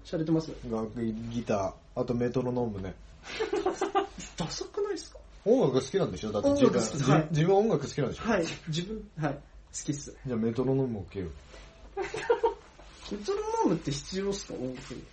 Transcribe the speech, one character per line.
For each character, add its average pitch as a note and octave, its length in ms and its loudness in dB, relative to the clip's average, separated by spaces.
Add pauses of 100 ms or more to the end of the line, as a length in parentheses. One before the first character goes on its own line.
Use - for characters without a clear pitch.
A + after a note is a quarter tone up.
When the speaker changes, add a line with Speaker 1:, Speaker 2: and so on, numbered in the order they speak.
Speaker 1:
し - 120 -8
ゃ - 20 0
れ D#3+ 80 0
て E3 60 0
ま D#3+ 100 4
す？ C#3+ 100 -8 (180)
Speaker 2:
楽 A2 180 -2 (120)
器、 A2+ 140 0 (180)
ギ A#2 120 -2
タ A#2 100 0 (420)
ー、 B2 60 -2
あ - 40 2
と A#2+ 100 0
メ A#2+ 160 2
ト B2+ 100 2
ロ A#2+ 100 0
ノ B2 140 0
ー A2 60 -4
ム F#2+ 100 -6
ね。 F#2 140 -8 (260)
Speaker 1:
<laughs> - 1160 -2
ダ E3 100 -2
サ - 180 -6
く - 160 -6
な G#4 100 0
い F4+ 40 -2
っ - 20 -8
す - 140 -14
か？ - 80 -18 (260)
Speaker 2:
音 A#3 160 6
楽 C#3 120 4
好 B2+ 80 4
き - 160 -2
な E3+ 80 4
ん G#2+ 60 -2
で F2 60 -6
し - 80 -8
ょ？ A2 60 -4
だ G#2 80 2
っ - 40 -2
て C#4 80 6
自 C#4 140 6
分、 G#3 60 8
Speaker 1:
音 F#3+ 80 2
楽 - 120 0
好 E3 60 -4
き。 C3 140 4
は D#3 80 8
い。 D#3 100 0
Speaker 2:
自 D#3+ 160 4
分 G3 100 8
音 G#3+ 140 6
楽 D3+ 120 2
好 - 60 -6
き - 140 -2
な C3+ 60 2
ん - 20 0
で - 60 -6
し - 40 -12
ょ？ - 40 -10
Speaker 1:
は G#3+ 160 4
い。 E3 60 2 (220)
自 D#3+ 160 -2
分、 G#3 260 -8 (120)
は D3+ 80 0
い。 C#3 40 -4
好 - 60 -8 (460)
き D3+ 60 -2
っ C#3+ 40 0
す。 - 200 -12 (100)
Speaker 2:
じ B2+ 80 -2
ゃ - 20 0
あ A2 40 0
メ A2+ 140 2
ト C3 100 0
ロ C3 100 2
ノ C3+ 120 4
ー - 20 -2
ム A2 120 -4
置 F2+ 120 -12
け G2 80 -8
よ。 F2 80 -4 (680)
Speaker 1:
<laughs> - 1160 -2
メ D4 80 -4
ト F#4+ 140 -4
ロ G#4+ 60 -2
ノ G#4 40 -2 (220)
ー - 40 6
ム E3+ 60 4
っ - 20 -2
て D3 140 -4
必 - 280 -6
要 G3 100 -2
っ G3 40 0
す - 140 -8
か？ E3+ 80 -10
音 B2+ 200 -4
楽 C3+ 180 -12
に。 A2+ 200 -12